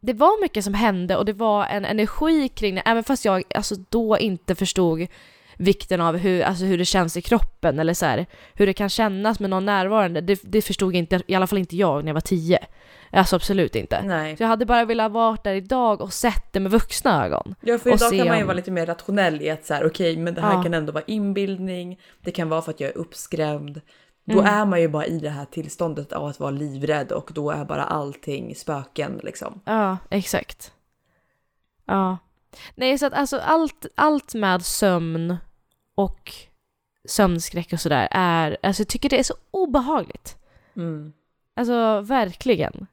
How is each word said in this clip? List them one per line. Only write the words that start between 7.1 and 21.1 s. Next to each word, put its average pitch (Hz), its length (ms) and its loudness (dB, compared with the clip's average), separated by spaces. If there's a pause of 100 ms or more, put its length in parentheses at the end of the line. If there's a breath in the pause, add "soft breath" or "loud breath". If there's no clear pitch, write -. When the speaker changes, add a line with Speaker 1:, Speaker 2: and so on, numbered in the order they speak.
Speaker 1:
i 175 40 -6
kroppen - 580 2
eller 160 140 2
så 175 120 -2
här, 135 200 0 (280 loud breath)
hur 202 120 4
det 190 80 2
kan 202 160 -2
kännas 208 500 0
med 202 100 -2
någon 190 160 0
närvarande. 196 560 2
Det, 190 220 0
det 202 180 2
förstod 185 340 -2
inte, 180 320 0
i 190 80 0
alla 185 120 2
fall 202 120 2
inte 170 160 -4
jag 160 280 2
när 156 60 -4
jag 151 40 -2
var 156 80 0
tio. 170 380 2 (520 loud breath)
Alltså, 185 240 4
absolut 185 400 0
inte. - 260 -2
Speaker 2:
Nej. 156 360 -4
Speaker 1:
Så 226 60 0
jag 226 40 2
hade 226 180 2
bara 233 200 4
velat 220 260 0
vara 226 320 2
där 196 100 -2
idag 214 480 0
och 185 120 -8
sett - 400 0
det 196 60 0
med 190 120 0
vuxna 202 540 2
ögon. 85 360 -4
Speaker 2:
Ja, 233 160 0
för 240 120 0
Speaker 1:
Och 240 60 8
Speaker 2:
idag 233 140 4
Speaker 1:
se - 80 2
Speaker 2:
kan 254 100 4
man 226 100 4
ju 214 60 2
Speaker 1:
om 185 40 -2
Speaker 2:
vara 185 100 0
lite 180 140 -6
mer 170 140 0
rationell 170 560 0
i 151 80 -2
att 156 160 -6
så - 80 -2
här, 143 140 0
okej, 165 300 0
men 170 160 -4
det 175 80 -4
här 208 120 4
Speaker 1:
Ja. 180 100 2
Speaker 2:
kan 170 100 0
ändå 151 180 -2
vara 151 160 -6
inbildning. 190 920 -4 (240 soft breath)